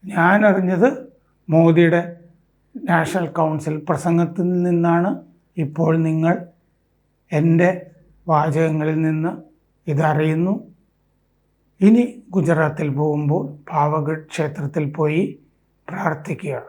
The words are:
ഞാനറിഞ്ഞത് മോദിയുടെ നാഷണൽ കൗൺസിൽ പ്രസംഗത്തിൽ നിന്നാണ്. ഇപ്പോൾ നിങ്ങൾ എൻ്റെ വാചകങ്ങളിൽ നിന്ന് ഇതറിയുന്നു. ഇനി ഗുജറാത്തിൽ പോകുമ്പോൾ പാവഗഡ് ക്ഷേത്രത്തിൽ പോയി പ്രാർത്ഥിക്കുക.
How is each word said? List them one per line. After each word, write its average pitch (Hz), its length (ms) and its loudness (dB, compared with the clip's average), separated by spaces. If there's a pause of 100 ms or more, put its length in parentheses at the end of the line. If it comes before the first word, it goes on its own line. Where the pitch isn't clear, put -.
ഞാനറിഞ്ഞത് 190 1000 2 (420)
മോദിയുടെ 170 680 4 (580)
നാഷണൽ 170 520 -2
കൗൺസിൽ 156 500 -4
പ്രസംഗത്തിൽ 170 840 0
നിന്നാണ്. 170 560 0 (380)
ഇപ്പോൾ 160 400 0
നിങ്ങൾ 160 480 0 (880)
എൻ്റെ 165 600 2 (360)
വാചകങ്ങളിൽ 156 760 0
നിന്ന് 160 400 -2 (460)
ഇതറിയുന്നു. 156 680 0 (1300)
ഇനി 226 480 4
ഗുജറാത്തിൽ 156 600 0
പോകുമ്പോൾ 147 680 -2 (160)
പാവഗഡ് 151 540 -2
ക്ഷേത്രത്തിൽ 147 600 -6
പോയി 151 540 -2 (480)
പ്രാർത്ഥിക്കുക. 151 800 -6